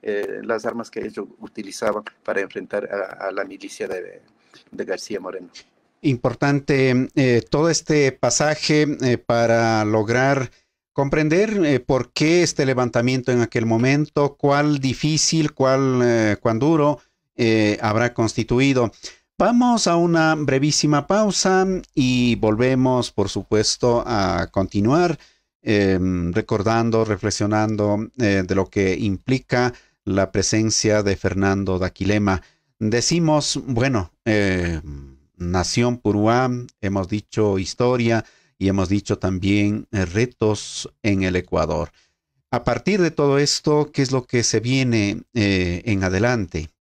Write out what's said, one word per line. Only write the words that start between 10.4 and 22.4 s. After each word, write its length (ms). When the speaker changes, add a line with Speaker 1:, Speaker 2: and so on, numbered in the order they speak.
Speaker 2:
comprender, 720
eh, 140
por 320
qué 320
este 220
levantamiento 680
en 100
aquel 240
momento, 680
cuál 440
difícil, 760
cuál, 500
eh, 380
cuán 180
duro, 400
eh, 460
habrá 320
constituido. 800
Vamos 500
a 80
una 400
brevísima 720
pausa 580
y 400
volvemos, 760